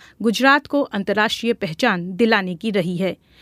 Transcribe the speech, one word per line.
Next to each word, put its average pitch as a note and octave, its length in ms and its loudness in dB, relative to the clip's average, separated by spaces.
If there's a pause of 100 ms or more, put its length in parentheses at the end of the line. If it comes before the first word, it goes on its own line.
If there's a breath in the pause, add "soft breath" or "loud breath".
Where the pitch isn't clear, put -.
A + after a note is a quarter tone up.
(220 soft breath)
गुजरात C4 440 2
को C#4+ 160 0
अंतर्राष्ट्रीय G#3+ 680 -2
पहचान F#3 640 -2
दिलाने G3+ 380 2
की G#3+ 160 -6
रही F3+ 260 0
है। F#3 200 -2 (260 soft breath)